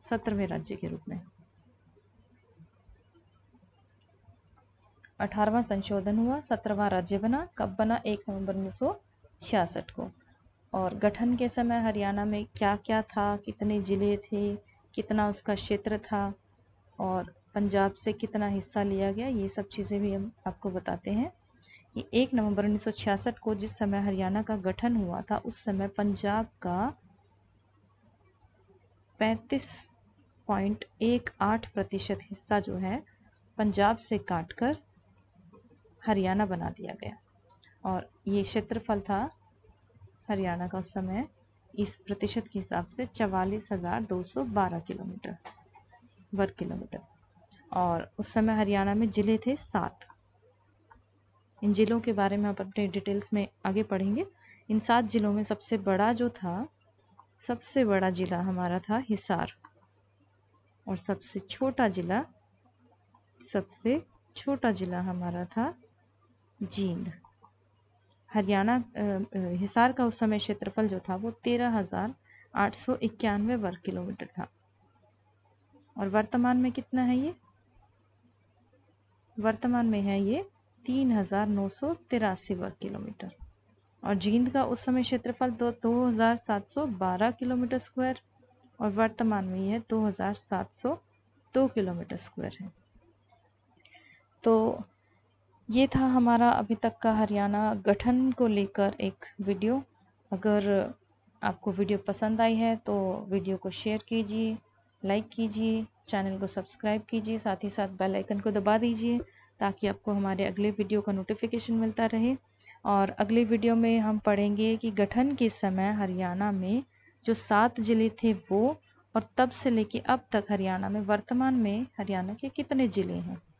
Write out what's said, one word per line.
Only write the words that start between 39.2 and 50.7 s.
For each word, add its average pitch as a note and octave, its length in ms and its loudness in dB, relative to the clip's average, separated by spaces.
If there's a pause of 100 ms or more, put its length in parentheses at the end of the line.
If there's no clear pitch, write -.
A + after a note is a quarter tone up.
हरियाणा F3+ 380 -2
का F#3 120 -6
उस - 140 -10
समय, F#3+ 340 -4 (480)
इस G3 200 -4
प्रतिशत G3+ 520 -6
के - 120 -6
हिसाब F3 280 -4
से - 180 -8
चवालीस G3 680 -2
हजार F#3+ 320 -2
दो F#3 200 -4
सौ B3+ 200 -4
बारह G3 360 0
किलोमीटर, F#3 580 -10 (1000)
वर्ग G3 240 0
किलोमीटर। - 400 -8 (720)
और E3+ 460 0
उस - 140 -8
समय A3 200 4
हरियाणा G3+ 400 2
में A3 160 2
ज़िले G#3 280 2
थे A#3+ 180 0
सात। - 440 -4 (1600)